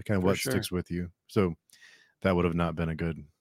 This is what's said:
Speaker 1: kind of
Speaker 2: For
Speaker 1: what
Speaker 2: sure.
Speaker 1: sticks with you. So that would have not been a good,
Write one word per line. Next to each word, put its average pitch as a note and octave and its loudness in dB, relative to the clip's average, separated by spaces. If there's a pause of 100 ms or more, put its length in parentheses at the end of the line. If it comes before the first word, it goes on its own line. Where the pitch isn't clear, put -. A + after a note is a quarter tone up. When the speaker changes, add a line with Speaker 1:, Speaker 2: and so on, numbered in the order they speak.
Speaker 1:
kind G#2 0
of F2+ 0
Speaker 2:
For F#2+ 4
Speaker 1:
what - 2
Speaker 2:
sure. - -6
Speaker 1:
sticks B2+ -2
with F2+ -4
you. F2 -6 (160)
So F#2 2 (680)
that F#2+ 4
would F2 4
have E2+ 2
not E2+ 0
been E2 -2
a D#2+ -4
good, D#2+ -4 (160)